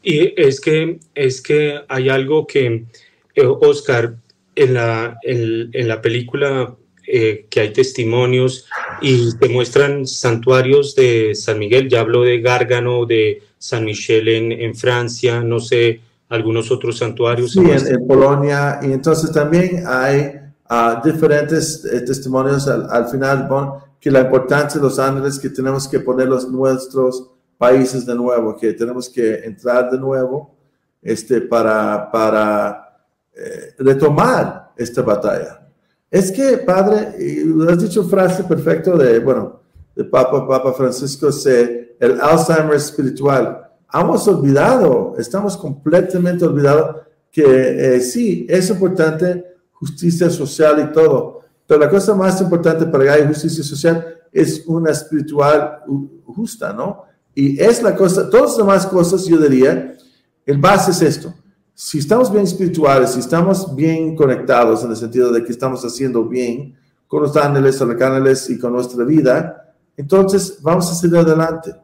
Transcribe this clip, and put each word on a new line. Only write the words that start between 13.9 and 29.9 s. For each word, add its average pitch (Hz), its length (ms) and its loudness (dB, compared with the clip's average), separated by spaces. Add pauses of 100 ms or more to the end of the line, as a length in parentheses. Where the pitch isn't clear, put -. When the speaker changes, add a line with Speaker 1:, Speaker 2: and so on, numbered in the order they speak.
Speaker 1:
en, 113 240 0
en 117 220 -6
Francia, 120 680 -2
no 117 180 -2
sé, 117 400 0 (280)
algunos 113 420 -4
otros 120 280 -4
santuarios. 120 540 -2
Speaker 2:
Sí, 190 80 2
en, 143 260 4
en 127 200 -2
Polonia, 143 760 2
y 139 100 -2
entonces 156 400 0
también 170 540 0
hay, 139 460 0 (360)
ah, 117 360 0
diferentes, 151 800 0
eh, 120 180 -2
testimonios 131 680 -2
al, 113 220 -2
al 120 180 0
final, 135 400 -2
bon, 139 220 -2 (300)
que 143 100 -2
la 131 100 4
importancia 135 580 0
de 139 80 0
los 127 120 0
ángeles, 135 400 -2
que - 120 -8
tenemos 135 380 -4
que 135 120 -2
poner 127 280 -2
los 127 220 -2
nuestros 131 800 -2 (260)
países 127 480 2
de 120 100 -6
nuevo, 120 420 -2
que 113 180 -2
tenemos 120 340 -6
que 110 280 -2
entrar 123 540 -2